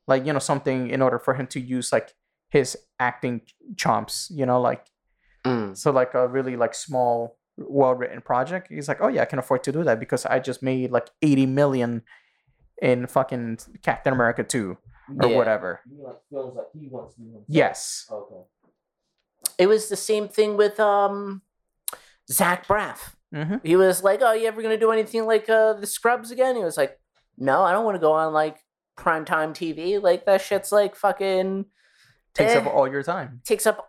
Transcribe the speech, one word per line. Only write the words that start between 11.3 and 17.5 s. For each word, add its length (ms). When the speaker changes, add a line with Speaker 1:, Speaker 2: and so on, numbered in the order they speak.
Speaker 1:
million 560
in 260
fucking 520
Captain 300
America 300
Two 360
or 80
Speaker 3:
Yeah. 80
Speaker 1:
whatever." 480
Speaker 2:
You 120
mean, 80
like, 160
films 260
that 160
he 160
wants 260
to 60
do 60
himself? 220
Speaker 1:
Yes. 600